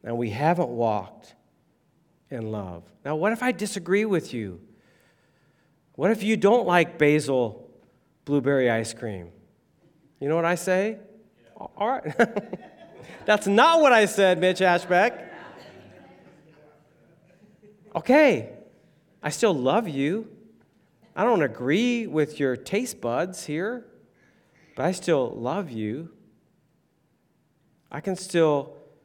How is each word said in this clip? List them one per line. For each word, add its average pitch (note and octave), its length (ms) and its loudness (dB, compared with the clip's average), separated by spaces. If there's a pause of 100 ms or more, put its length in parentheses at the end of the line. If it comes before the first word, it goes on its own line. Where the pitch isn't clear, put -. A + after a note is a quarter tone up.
And A#2 140 -6
we A#2+ 120 -2
haven't D3 400 0
walked A2+ 680 -4 (920)
in A2+ 220 -8
love. F#2 320 -10 (220)
Now, D3 100 -4
what F3+ 160 0
if A#3 120 -4
I B3+ 80 0
disagree G3+ 540 -2
with F#3 280 -2
you? G2 260 -8 (1400)
What D#3 140 0
if G#3+ 140 -2
you G#3+ 120 2
don't G#3+ 300 4
like F3 320 2
basil C3+ 720 2 (560)
blueberry C#3 440 2
ice A2+ 240 -2
cream? F#2 380 -10 (880)
You C#3 80 -6
know D#3 80 0
what E3 100 0
I F3 100 2
say? F#3+ 420 -2 (580)
"All - 320 -8
right." C4 160 -4 (120)
<laughs> - 1080 -6
That's G#3 200 0
not C4+ 360 6
what C#4 120 8
I A3 120 6
said, F#3 340 2
Mitch F3+ 200 2
Ashbeck. F3+ 680 2 (2750)
Okay, A#3+ 640 2 (640)
I D3+ 80 -4
still G#3 240 2
love D3+ 340 0
you. D#3 420 -4 (840)
I F3+ 80 -2
don't G#3+ 200 2
agree F3 640 -2
with D3+ 320 -2
your C3 160 2
taste A3 440 -6
buds D3 460 -4
here, G#3 400 -8 (880)
but C3+ 120 -2
I F#3 60 0
still D3 360 0
love D3+ 400 -6
you. A#2 400 -8 (1800)
I D3 100 -10
can F#3+ 140 -4
still D#3 600 0 (300)